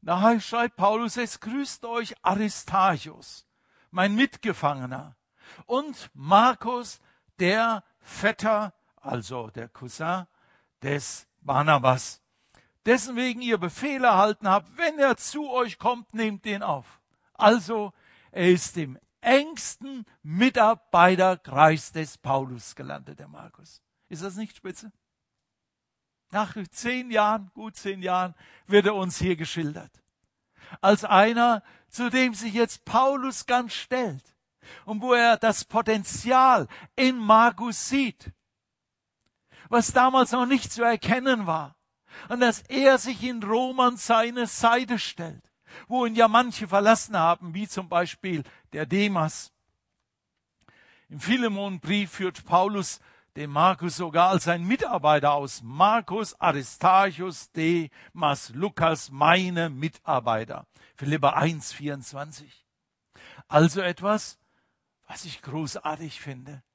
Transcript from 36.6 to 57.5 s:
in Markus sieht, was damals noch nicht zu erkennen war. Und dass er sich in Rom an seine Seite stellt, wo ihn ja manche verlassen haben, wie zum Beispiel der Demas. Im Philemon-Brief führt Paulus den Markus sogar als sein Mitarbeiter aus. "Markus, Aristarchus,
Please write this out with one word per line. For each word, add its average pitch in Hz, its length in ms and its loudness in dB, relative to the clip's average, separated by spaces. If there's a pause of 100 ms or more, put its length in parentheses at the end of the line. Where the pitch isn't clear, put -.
in 262 200 2
Markus 220 720 4
sieht, 269 460 -2 (1400)
was 233 220 2
damals 254 380 4
noch 247 160 0
nicht 262 240 -2
zu 233 100 -6
erkennen 233 640 0
war. 160 300 -6 (520)
Und 247 120 -6
dass 240 220 2
er 269 360 4
sich 240 240 -6
in 233 220 -6
Rom 254 360 -2
an 247 180 4
seine 233 500 0
Seite 233 500 2
stellt, - 540 -12 (360)
wo 247 200 0
ihn 220 80 -4
ja 226 120 6
manche 226 400 2
verlassen 208 480 2
haben, 170 380 0
wie 202 140 -6
zum 190 200 -8
Beispiel 170 560 -4 (300)
der 151 140 -6
Demas. 185 640 -2 (1500)
Im 147 120 -16
Philemon-Brief 202 880 -2
führt - 360 -8
Paulus 190 540 0 (360)
den 147 160 -10
Markus 170 460 0
sogar 170 320 2
als 190 160 0
sein 170 180 0
Mitarbeiter 151 720 2
aus. 139 280 -6
"Markus, 196 800 0
Aristarchus, 175 1120 0